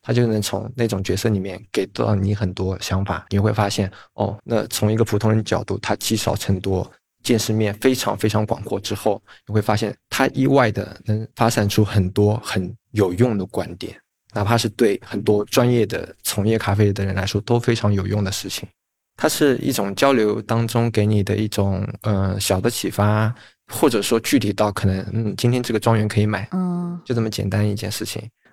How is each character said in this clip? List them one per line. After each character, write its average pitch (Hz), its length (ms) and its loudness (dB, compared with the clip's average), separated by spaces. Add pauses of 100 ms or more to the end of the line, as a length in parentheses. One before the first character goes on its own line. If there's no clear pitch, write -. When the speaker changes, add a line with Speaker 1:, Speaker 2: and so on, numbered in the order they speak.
Speaker 1:
他 123 120 -4
就 120 120 4
能 110 160 2
从 98 360 -6
那 117 100 2
种 98 160 -2
角 98 100 -2
色 101 140 -2
里 101 140 0
面 92 200 -10 (120)
给 95 140 0
到 110 280 0
你 98 180 0
很 98 200 -2
多 95 260 -4
想 98 240 -2
法。 - 280 -4
你 101 60 0
会 107 140 2
发 107 160 0
现， 98 240 -2 (220)
哦， 104 320 -4
那 113 220 -2
从 - 220 0
一 110 60 2
个 113 80 2
普 104 160 0
通 110 100 2
人 110 140 2
角 - 220 -2
度， - 140 -4
他 - 180 -4
积 - 180 -2
少 - 220 -2
成 - 200 0
多， 92 320 -2 (340)
见 117 140 2
识 107 140 -2
面 107 240 0
非 131 180 2
常 104 240 -2
非 110 120 0
常 107 160 0
广 - 180 -4
阔 101 160 -6
之 104 160 -6
后， 101 260 -2 (240)
你 104 80 -6
会 107 80 2
发 104 140 0
现 107 180 -2 (160)
他 131 180 0
意 131 200 0
外 135 240 4
的 - 320 -8
能 110 320 -2
发 117 140 4
散 107 180 2
出 107 160 4
很 95 280 2
多 104 300 2
很 92 320 -6 (180)
有 98 240 2
用 113 220 2
的 95 80 -4
观 90 300 -6
点， - 180 -12 (400)
哪 104 120 -2
怕 117 120 4
是 113 120 0
对 120 360 2
很 - 160 -6
多 104 240 2
专 123 240 2
业 117 160 4
的 82 380 -6
从 101 240 -2
业 113 100 4
咖 - 160 -2
啡 104 200 4
的 98 100 -4
人 95 100 -2
来 92 120 -2
说 98 160 -2
都 120 180 2
非 120 160 0
常 104 180 2
有 95 140 0
用 104 160 -2
的 95 80 -2
事 - 160 -8
情。 - 200 -10 (520)
它 156 80 2
是 143 300 2
一 131 160 -2
种 101 220 -4
交 139 180 4
流 110 260 2
当 117 260 0
中 117 260 0
给 107 120 2
你 104 200 2
的 101 120 -2
一 107 120 0
种， 98 380 0 (180)
呃， 98 360 0
小 95 220 0
的 117 80 0
启 - 200 -4
发， 107 440 2 (400)
或 151 160 2
者 113 100 2
说 113 200 2
具 - 180 2
体 101 160 0
到 104 180 2
可 - 160 0
能， 92 240 0
嗯， 110 240 -2
今 120 160 2
天 123 100 0
这 120 120 -2
个 107 60 0
庄 113 180 2
园 107 100 2
可 104 140 0
以 107 40 4
买， 104 260 -2
Speaker 2:
嗯。 175 520 -4
Speaker 1:
就 123 120 -4
这 117 40 0
么 110 80 0
简 101 220 -4
单 104 180 2
一 101 60 0
件 98 180 -6
事 - 140 -6
情。 - 160 -8 (320)